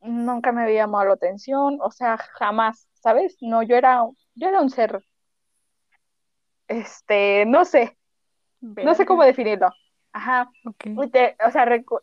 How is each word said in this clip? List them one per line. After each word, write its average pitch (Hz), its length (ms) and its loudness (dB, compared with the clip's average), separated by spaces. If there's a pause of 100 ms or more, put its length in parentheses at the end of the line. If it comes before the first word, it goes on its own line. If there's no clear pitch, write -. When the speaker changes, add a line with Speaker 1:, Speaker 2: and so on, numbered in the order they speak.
Speaker 1:
nunca 240 500 -4
me 233 100 -2
había 220 220 2
llamado 208 220 -2
la 196 80 2
atención, 269 680 -2
o 208 100 -4
sea, 233 280 -4
jamás, 220 760 -4
¿sabes? 240 460 0
No, 226 220 -2
yo 233 140 0
era, 254 280 4 (300)
yo 302 140 -4
era 381 120 2
un 269 100 0
ser, 214 340 -4 (1600)
este, 208 800 0
no 294 180 4
sé, 269 320 0 (640)
no 226 120 -18 (220)
sé 320 40 0
Speaker 2:
Verga. 381 80 0
Speaker 1:
cómo 359 180 2
definirlo. 214 440 2 (440)
Ajá. 247 380 -4 (140)
Speaker 2:
Ok. 226 220 -18 (180)
Speaker 1:
Y 240 60 -8
te, 247 260 2 (100)
o 240 40 2
sea, 262 160 2
recu-, 240 360 -2